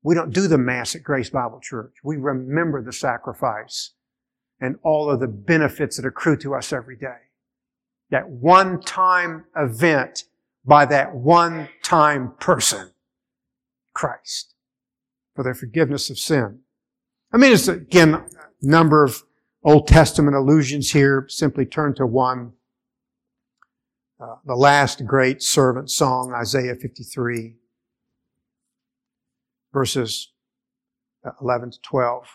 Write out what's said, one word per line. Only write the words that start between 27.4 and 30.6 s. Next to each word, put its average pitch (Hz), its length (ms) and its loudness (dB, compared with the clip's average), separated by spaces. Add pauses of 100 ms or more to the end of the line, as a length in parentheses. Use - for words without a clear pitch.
verses, 127 580 -6 (960)